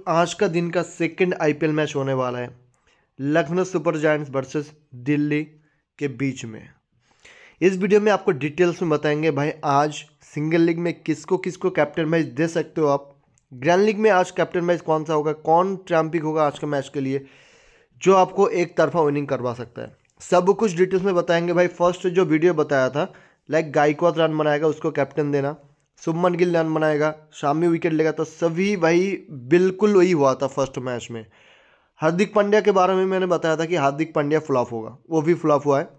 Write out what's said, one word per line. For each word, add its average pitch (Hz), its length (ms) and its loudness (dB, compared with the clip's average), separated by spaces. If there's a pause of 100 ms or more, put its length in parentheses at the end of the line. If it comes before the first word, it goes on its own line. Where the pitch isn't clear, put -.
आज 170 260 2
का 202 140 0
दिन 170 220 -2
का 175 120 -2
सेकंड 165 520 -4
आईपीएल 151 380 -2
मैच 151 240 -2
होने 135 160 -2
वाला 127 260 -2
है, 123 100 -8 (680)
लखनऊ 156 460 0
सुपर 170 320 -4
जायंट्स 151 340 -2
वर्सेस 135 420 -6 (220)
दिल्ली 147 480 -2 (560)
के 143 100 -4
बीच 127 360 -6
में। 110 240 -16 (920)
इस 185 160 2
वीडियो 202 240 2
में 208 120 2
आपको 196 180 0
डिटेल्स 160 520 -2
में 170 80 0
बताएंगे 151 400 0
भाई 143 220 -2 (120)
आज 147 380 0 (220)
सिंगल 156 360 -2
लीग 170 180 2
में 170 140 -4 (100)
किसको 165 360 -2
किसको 185 320 -4
कैप्टन 156 380 -2
मैच 165 180 0
दे 135 220 -2
सकते 165 320 -4
हो 151 60 2
आप, 139 280 -2 (380)
ग्रैंड 165 320 2
लीग 214 140 0
में 220 120 4
आज 180 200 2
कैप्टन 170 340 -2
मैच 175 160 0
कौन 156 240 -2
सा 160 100 -2
होगा, 151 180 0
कौन 170 440 2 (100)
ट्रम्पिक 160 360 0
होगा 156 240 0
आज 139 120 -4
के 156 80 -8
मैच 143 280 -4
के 143 60 -6
लिए 135 240 -4 (800)
जो 190 140 6
आपको 185 320 2
एक 175 300 -4
तरफा 170 220 2
विनिंग 147 280 0
करवा 120 260 -4
सकता 117 280 -14
है, - 140 -16 (260)
सब 180 340 2
कुछ 196 200 0
डिटेल्स 180 280 0
में 196 100 0
बताएंगे 175 380 0
भाई। 175 140 2
फर्स्ट 175 420 -2
जो 180 160 2
वीडियो 160 300 2
बताया 143 360 2
था, 151 220 -4 (360)
लाइक 151 240 -2
गायकवाड 156 460 2
रन 160 200 2
बनाएगा 151 280 0
उसको 151 240 -2
कैप्टन 143 420 -4
देना, 143 240 -2 (460)
शुभमन 175 320 0
गिल 170 220 0
रन 160 180 0
बनाएगा, 156 400 0 (180)
शामी 156 360 0
विकेट 165 240 0
लेगा, 156 200 2
तो 156 120 -4
सभी 170 520 -2
भाई 165 240 2 (300)
बिल्कुल 180 680 2
वही 180 160 6
हुआ 139 220 4
था 135 120 -4
फर्स्ट 135 320 -4
मैच 123 320 -8
में। 113 140 -12 (760)
हार्दिक 170 340 0
पांड्या 208 260 4
के 202 100 2
बारे 190 240 4
में 190 100 2
मैंने 185 220 0
बताया 165 300 0
था 165 80 -2
कि 170 120 -2
हार्दिक 147 380 0
पांड्या 151 260 2
फ्लॉप 123 320 -2
होगा, 110 240 -10 (140)
वो 160 120 0
भी 165 120 2
फ्लॉप 147 320 0
हुआ 139 120 2
है। 175 100 -4 (100)